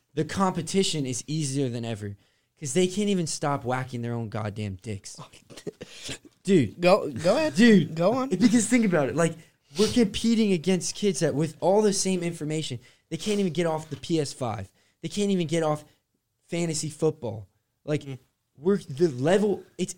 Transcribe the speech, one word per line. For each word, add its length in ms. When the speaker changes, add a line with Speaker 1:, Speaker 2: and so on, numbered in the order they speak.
Speaker 1:
The 100
competition 840
is 200
easier 420
than 160
ever. 320
'Cause 120
they 140
can't 240
even 160
stop 380
whacking 380
their 120
own 140
goddamn 520
dicks. 360
Speaker 2:
<laughs> 640
Speaker 1:
Dude. 360
Speaker 2:
Go, 300
go 260
ahead. 180
Speaker 1:
Dude. 400
Speaker 2:
Go 200
on. 140
Speaker 1:
Because 380
think 180
about 240
it. 80
Like, 180
we're 140
competing 600
against 420
kids 260
that 140
with 260
all 220
the 100
same 300
information, 560
they 60
can't 240
even 120
get 140
off 240
the 60
P 240
S 120
five. 360
They 60
can't 220
even 160
get 160
off 220
fantasy 420
football. 580
Like, 200
Speaker 2:
Mm. 140
Speaker 1:
we're, 220
the 300
level, 540
it's 200